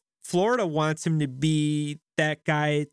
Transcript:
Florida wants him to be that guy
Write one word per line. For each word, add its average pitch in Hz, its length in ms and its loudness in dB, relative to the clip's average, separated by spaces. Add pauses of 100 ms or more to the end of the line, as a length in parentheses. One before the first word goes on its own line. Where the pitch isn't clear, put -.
(240)
Florida 208 420 2
wants 156 400 -2
him 160 140 2
to 147 80 0
be 151 720 -2 (180)
that 151 280 -2
guy 151 480 0